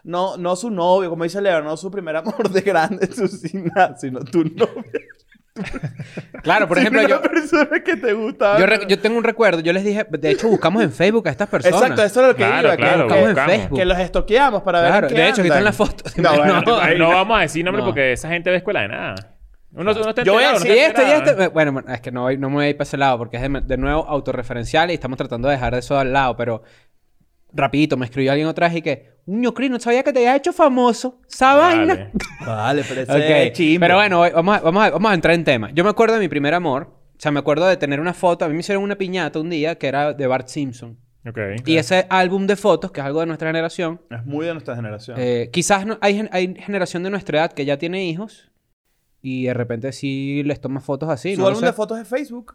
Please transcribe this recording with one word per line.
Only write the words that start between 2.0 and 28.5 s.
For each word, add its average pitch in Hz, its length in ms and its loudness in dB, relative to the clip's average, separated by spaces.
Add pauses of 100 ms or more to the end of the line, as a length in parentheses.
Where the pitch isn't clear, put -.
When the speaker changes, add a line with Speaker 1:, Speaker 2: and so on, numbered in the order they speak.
Speaker 1:
amor 214 320 -6
de 190 120 0
grande, 185 460 0
<laughs> - 60 -10
su, 202 160 -2
sino, 180 440 -8 (260)
sino 127 220 -8
tu 160 240 0
novio. 220 400 -4 (1600)
Speaker 2:
Claro, 190 240 2
por 170 100 0
Speaker 1:
Sino - 120 4
Speaker 2:
ejemplo, 233 100 4
Speaker 1:
una 277 80 4
Speaker 2:
yo, - 140 2
Speaker 1:
persona 302 640 0
que 339 120 0
te 220 160 -2
gustaba. 214 480 2
Speaker 2:
yo 185 60 6
re-, 202 200 0
yo 196 140 0
tengo 220 180 0
un 226 60 0
recuerdo. 220 340 2
Yo 165 140 0
les 190 100 -2
dije, 208 260 -2
de 151 220 -2
hecho, - 160 0
buscamos 202 380 2
en 147 80 0
Facebook 208 340 2
a 147 60 0
estas 202 160 -4
personas. 185 340 2
Speaker 1:
Exacto, 240 220 4
eso 208 160 2
es 262 80 6
lo 247 80 4
que - 100 0
Speaker 3:
Claro, 233 220 4
Speaker 1:
iba, 165 80 4
que - 80 -2
Speaker 3:
claro, 165 200 4
Speaker 2:
Buscamos 113 200 4
en 110 60 4
Speaker 3:
buscamos. 143 260 2
Speaker 2:
Facebook. 180 240 -2
Speaker 1:
que 185 40 2
los 180 140 2
estoqueamos 196 640 2
para 175 180 2
ver 170 60 4
en 170 60 4
Speaker 2:
Claro, 196 160 2
Speaker 1:
qué 156 60 -2
Speaker 2:
de 160 140 4
hecho, 226 120 2
aquí 175 80 2
están 147 100 4
Speaker 1:
andan. 135 60 4
Speaker 2:
las 208 120 2
fotos. - 420 -4
Speaker 1:
No, 165 180 4
bueno, 165 260 4
Speaker 2:
<laughs> - 40 -6
No. 226 120 4
Speaker 1:
ahí 160 180 2
Speaker 3:
No 165 120 4
vamos 190 300 2
a - 20 2
decir 165 240 -2
nombre 196 180 -2
Speaker 2:
No. 202 60 -4
Speaker 3:
porque 135 240 0
esa 120 160 -6
gente 170 220 -4
ve 185 80 2
escuela 180 240 -4
de 101 60 -6
nada. 104 460 -10 (380)
Uno, 180 180 -2
uno 214 200 -2
está 220 120 -4
Speaker 1:
Yo 180 120 4
voy 240 100 4
a 285 80 4
Speaker 3:
enterado, 208 120 0
uno 202 100 4
Speaker 2:
Y 233 40 8
Speaker 3:
está 294 100 8
Speaker 2:
este, 277 140 2
y 262 100 4
Speaker 3:
enterado. 294 200 4
Speaker 2:
este, 190 120 2
eh, 170 40 2
bueno, 147 440 0
es 120 80 -6
que 127 120 -10
no 123 100 -4
voy, 135 160 0
no 139 120 -4
me 139 40 -2
voy 143 120 2
a - 40 2
ir 143 60 -4
para 143 120 -4
ese - 80 -6
lado 135 220 2
porque 117 180 -8
es 120 60 -6
de, 135 180 -4
de 131 160 -2
nuevo 147 320 -2
autorreferencial 127 840 -2
y - 20 -4
estamos 131 240 -8
tratando 123 300 -4
de 143 60 2
dejar 120 200 -4
de 123 60 -2
eso 139 180 -2
al 131 140 -2
lado, 131 240 0
pero 117 260 -6 (920)
rapidito, 143 460 0
me 127 80 -4
escribió 131 260 -2
alguien 151 160 -2
otra 170 200 0